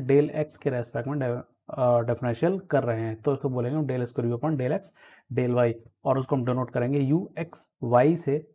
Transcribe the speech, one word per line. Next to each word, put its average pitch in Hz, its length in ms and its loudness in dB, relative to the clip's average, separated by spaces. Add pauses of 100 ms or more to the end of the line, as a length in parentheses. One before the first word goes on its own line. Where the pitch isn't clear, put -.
del 143 240 4 (100)
x 151 160 -6
के - 140 -4
रेस्पेक्ट 123 380 -4
में 147 100 -4
डि-, 123 240 -2 (280)
अ, 123 300 2
डिफरेंशियल 123 600 -2
कर 143 240 0
रहे 117 160 -2
हैं, 113 220 -6
तो 143 120 0
इसको 139 140 -4
बोलेंगे 127 300 -2
हम 151 80 -2
del 127 260 -4
square 120 200 -2
u 120 60 -4
upon 156 220 -2
del 135 180 -2
x - 120 -12 (480)
del 123 200 2
y 120 140 4 (320)
और 131 140 2
उसको 131 180 0
हम 127 80 -2
डिनोट 127 260 -2
करेंगे 127 280 0
यू 147 300 0 (100)
एक्स - 280 -10 (160)
वाई 127 340 6
से 156 380 -2